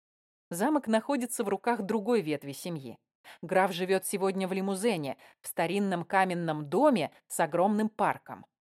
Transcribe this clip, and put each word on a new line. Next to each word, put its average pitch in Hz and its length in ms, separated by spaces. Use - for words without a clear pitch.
Замок 247 380
находится 240 540
в 196 60
руках 226 340
другой 202 380
ветви 147 320
семьи. 135 460
Граф 185 320
живет 185 320
сегодня 190 440
в 180 40
Лимузене, 190 640
в - 60
старинном 180 580
каменном 170 640
доме 220 440
с - 100
огромным 190 500
парком. 139 560